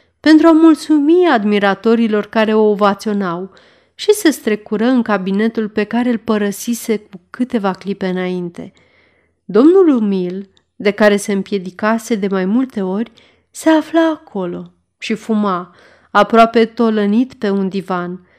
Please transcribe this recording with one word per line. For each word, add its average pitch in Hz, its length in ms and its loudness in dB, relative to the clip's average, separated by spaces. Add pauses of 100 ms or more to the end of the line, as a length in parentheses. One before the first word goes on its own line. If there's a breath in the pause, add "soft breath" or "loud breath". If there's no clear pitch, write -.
(200 soft breath)
pentru 311 260 6
a 330 60 6
mulțumi 311 800 4
admiratorilor 208 960 0
care 220 280 -2
o 220 80 4
ovaționau, 202 880 -2 (420 soft breath)
și - 180 -2
se 349 180 2
strecură 214 540 -4
în 247 180 0
cabinetul 214 640 -2
pe 208 160 -4
care 240 260 -2
îl 226 80 -2
părăsise 214 800 -4
cu 208 220 -16 (100)
câteva 220 420 -4
clipe 190 340 -8
înainte. 180 640 -8 (720)
Domnul 330 440 4
umil, 196 600 -2 (260)
de 202 140 -2
care 202 260 2
se 202 160 -4
împiedicase 202 840 -4
de 202 120 -4
mai 190 180 -2
multe 226 380 -2
ori, 190 300 -6 (380 soft breath)
se - 180 -4
afla 320 400 0
acolo 180 640 -8 (260)
și - 160 -6
fuma, 208 600 -4 (360 soft breath)
aproape 226 540 4
tolănit 220 720 0
pe 202 160 -4
un 196 180 -2
divan. 180 580 -8 (120)